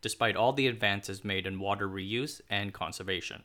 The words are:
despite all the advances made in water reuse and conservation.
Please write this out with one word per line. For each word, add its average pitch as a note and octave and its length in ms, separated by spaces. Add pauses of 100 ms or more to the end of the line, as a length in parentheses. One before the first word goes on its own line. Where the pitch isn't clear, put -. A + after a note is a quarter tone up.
despite A2 340
all A#2 180
the C#3 120
advances G2+ 580
made F#2+ 220
in F#2+ 140
water G2 280
reuse G2+ 640
and G2+ 240
conservation. - 720